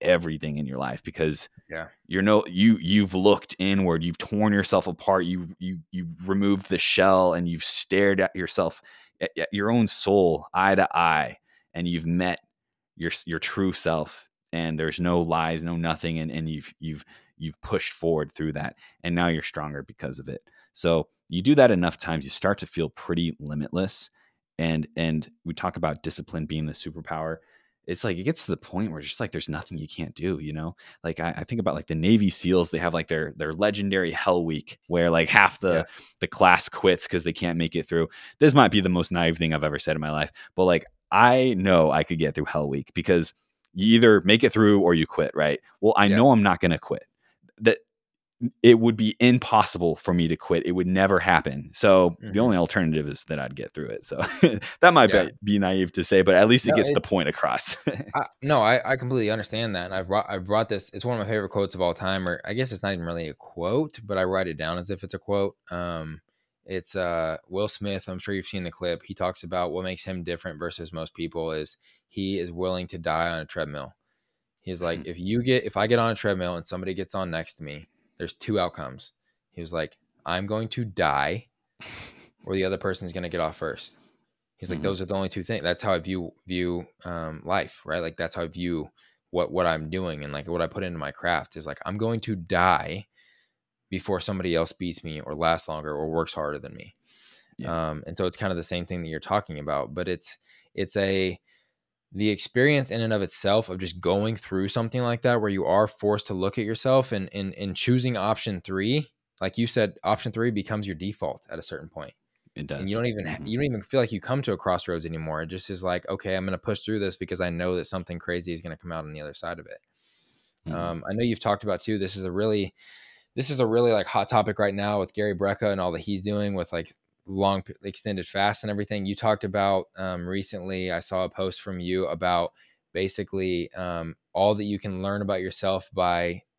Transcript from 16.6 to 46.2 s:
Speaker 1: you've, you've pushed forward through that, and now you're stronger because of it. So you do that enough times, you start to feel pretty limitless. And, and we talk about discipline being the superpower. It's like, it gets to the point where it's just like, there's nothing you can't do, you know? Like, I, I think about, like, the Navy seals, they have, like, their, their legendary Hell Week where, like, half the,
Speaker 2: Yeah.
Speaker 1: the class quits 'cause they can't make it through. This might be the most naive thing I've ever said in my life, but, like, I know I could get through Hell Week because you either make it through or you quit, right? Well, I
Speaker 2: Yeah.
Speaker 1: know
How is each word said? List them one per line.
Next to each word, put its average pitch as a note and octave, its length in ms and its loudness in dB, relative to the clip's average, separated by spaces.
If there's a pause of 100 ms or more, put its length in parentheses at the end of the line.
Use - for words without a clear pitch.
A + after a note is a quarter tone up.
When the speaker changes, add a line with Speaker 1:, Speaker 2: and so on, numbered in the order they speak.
Speaker 1:
you've, D#2 260 -10 (320)
you've D#2+ 240 -10
pushed - 320 -4
forward D#2+ 400 -2
through D#2 200 -4
that, D2 220 -8 (280)
and F2 120 -2
now F2 120 2
you're D#2+ 160 0
stronger D2 400 -10
because C#2 360 -12
of C#2 100 -14
it. - 140 -12 (300)
So E2+ 360 0 (200)
you F2 120 -2
do C#3 140 4
that B2+ 160 10
enough F2 260 2
times, D#2+ 280 -6
you - 60 -10
start - 280 0
to F2 80 -10
feel D#2+ 220 -2
pretty E2+ 500 -2
limitless. D2+ 720 -6 (500)
And, D#2+ 360 0
and D#2+ 340 -2 (160)
we E2 100 -6
talk - 220 -6
about D#2 260 -4
discipline D#2+ 420 -8
being D#2 220 -6
the D2+ 60 -8
superpower. D#2+ 640 -10 (500)
It's F#2 160 -6
like, F#2+ 140 -2
it F#2+ 60 -8
gets D#3 220 -4
to G2 60 -6
the D#2+ 60 -2
point F#2 340 -6
where D#2 80 -10
it's C#2+ 100 -12
just - 100 -10
like, A2+ 120 -6
there's - 180 -8
nothing D2+ 300 -8
you D2+ 80 -10
can't D2+ 280 -12
do, E2 240 -4
you D2+ 140 -8
know? D#2 220 -8 (280)
Like, E2 160 -6
I, E2 180 -2
I - 60 -8
think A2+ 160 -4
about, E2+ 160 -2
like, D2+ 120 -8
the D#2+ 80 -4
Navy G2 340 6
seals, F2 420 2
they E2 80 -2
have, E2 140 0
like, E2 160 -4
their, D#2 260 -2
their D#2 180 -4
legendary G2 580 0
Hell F2 340 2
Week D#2 420 -6
where, E2+ 240 4
like, E2 180 4
half G2 300 6
the, E2+ 260 2
Speaker 2:
Yeah. - 0 - (360)
Speaker 1:
the - 60 -2
class F2+ 420 6
quits - 380 2
'cause F2 160 -2
they E2+ 100 -2
can't E2+ 240 -2
make E2 180 -2
it E2 120 0
through. E2 220 0 (300)
This C#3+ 140 8
might B2 180 8
be G#2+ 100 4
the F#2 80 2
most F2 220 0
naive E2+ 260 2
thing E2 160 2
I've D2+ 120 0
ever D2 140 -2
said D#2 160 -2
in D2+ 60 -4
my D2+ 100 -4
life, D2+ 200 -2 (240)
but, F#2 100 4
like, E2+ 200 4 (260)
I B2 460 6
know F2 340 6
I D#2+ 120 2
could E2 160 -4
get D2+ 160 0
through D2+ 100 -2
Hell D2 240 -2
Week C#2 240 -6
because E2+ 400 2 (400)
you G#2 220 6
either A2+ 260 10
make A2 220 6
it A#2+ 100 6
through G#2 280 6
or F2 120 6
you D#2+ 140 4
quit, D2+ 280 -2
right? D2+ 240 2 (220)
Well, G#2+ 160 6
I G#2 100 8
Speaker 2:
Yeah. G2+ 120 6
Speaker 1:
know C3+ 120 8